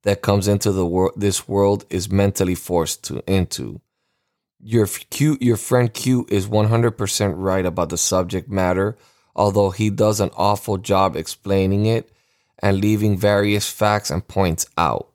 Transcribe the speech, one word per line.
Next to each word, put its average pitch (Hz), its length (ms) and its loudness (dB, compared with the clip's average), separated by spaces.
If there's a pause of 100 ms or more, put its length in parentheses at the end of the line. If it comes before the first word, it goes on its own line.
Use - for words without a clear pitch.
that 101 180 0
comes 101 260 2
into 101 260 2
the 92 120 0
wor-, 90 320 0
this 101 320 -2
world 101 400 2
is 90 220 -6
mentally 98 440 2
forced 85 500 -4
to, - 220 -8
into. 87 540 -2 (800)
Your 110 240 2
f-, - 240 -8
Q, 147 320 0
your 120 160 2
friend 123 380 0
Q 127 340 0
is 101 180 0
one 107 200 2
hundred 117 320 2
percent 98 380 -2
right 92 280 -2
about 85 240 -2
the 82 80 -6
subject 92 540 -2
matter, 95 480 0 (360)
although 101 360 2
he 107 180 -2
does 107 320 2
an 98 160 0
awful 101 400 0
job 95 400 0
explaining 98 720 0
it 113 260 -2 (460)
and 98 220 0
leaving 104 360 2
various 104 540 2
facts 104 400 0
and 87 180 -6
points 90 380 0 (100)
out. 73 380 -2